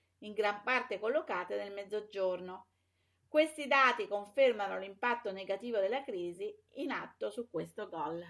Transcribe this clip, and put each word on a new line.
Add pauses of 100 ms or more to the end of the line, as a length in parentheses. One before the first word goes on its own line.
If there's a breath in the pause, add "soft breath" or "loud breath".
(220)
in
gran
parte
collocate
nel
mezzogiorno. (580)
Questi
dati
confermano
l'impatto
negativo
della
crisi (200)
in
atto
su
questo
goal.